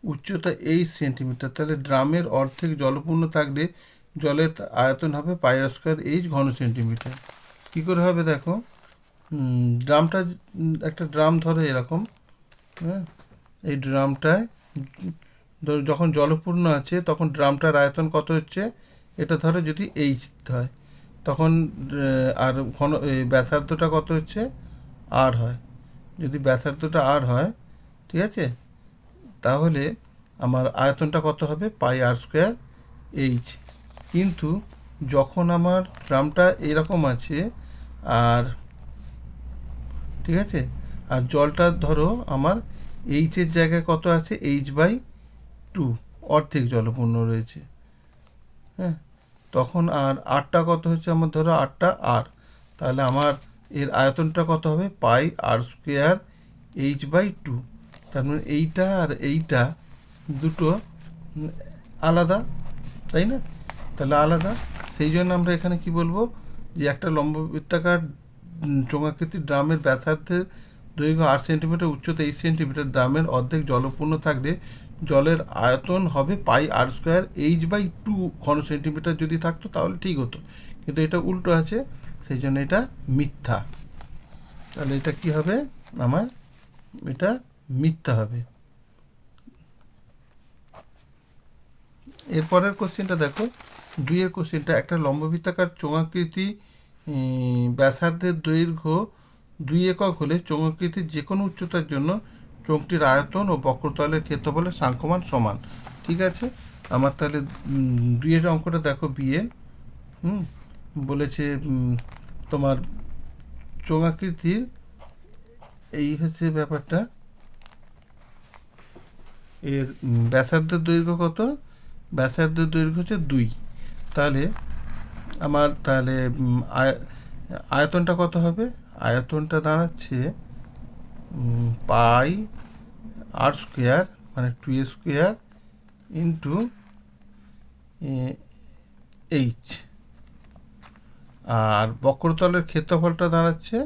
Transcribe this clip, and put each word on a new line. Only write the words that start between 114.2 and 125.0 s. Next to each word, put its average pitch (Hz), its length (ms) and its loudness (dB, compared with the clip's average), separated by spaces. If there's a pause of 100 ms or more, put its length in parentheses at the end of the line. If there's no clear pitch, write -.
এই 147 260 -2
হচ্ছে 160 340 -2
ব্যাপারটা, 156 480 -2 (2750)
এর, 139 240 -2 (160)
উম, 117 260 2
ব্যাসার্ধের 160 540 2
দৈর্ঘ্য 170 340 4
কত? 165 220 0 (720)
ব্যাসার্ধের 160 560 2
দৈর্ঘ্য 160 300 2
হচ্ছে 185 180 -2
দুই। 139 300 2 (680)
তাহলে 143 280 2 (960)